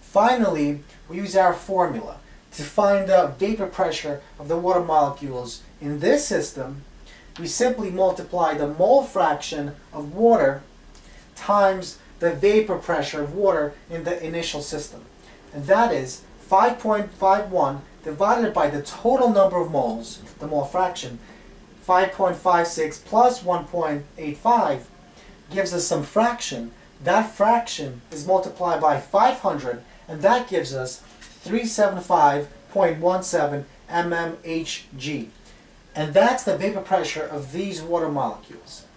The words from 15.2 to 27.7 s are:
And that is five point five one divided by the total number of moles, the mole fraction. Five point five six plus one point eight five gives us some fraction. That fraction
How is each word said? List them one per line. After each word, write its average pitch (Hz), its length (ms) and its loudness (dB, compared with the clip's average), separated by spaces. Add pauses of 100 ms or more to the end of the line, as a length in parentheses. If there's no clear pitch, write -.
And 143 100 -10
that 147 280 4
is - 280 -6 (180)
five 240 400 4
point 208 360 -2
five 196 360 2
one 143 300 0 (240)
divided 208 480 0
by 147 160 2
the 143 140 -4
total 247 480 2
number 190 280 4
of 160 120 -2
moles, 117 480 -4 (220)
the 147 60 -10
mole 143 200 -2
fraction. 175 540 -4 (600)
Five 185 320 2
point 180 240 0
five 175 300 2
six 160 320 -4
plus 240 440 4
one 175 220 -2
point 143 400 -4 (140)
eight 147 180 -8
five 196 520 0 (640)
gives 190 220 -2
us 175 140 -2
some 156 160 0
fraction. 175 680 -2 (300)
That 202 280 2
fraction 202 800 0